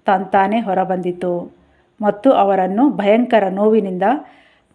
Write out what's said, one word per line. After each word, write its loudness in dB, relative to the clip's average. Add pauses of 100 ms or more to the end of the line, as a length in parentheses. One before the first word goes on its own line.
ತಂತಾನೇ 0
ಹೊರಬಂದಿತು -4 (500)
ಮತ್ತು 2
ಅವರನ್ನು 2
ಭಯಂಕರ 2
ನೋವಿನಿಂದ 0 (720)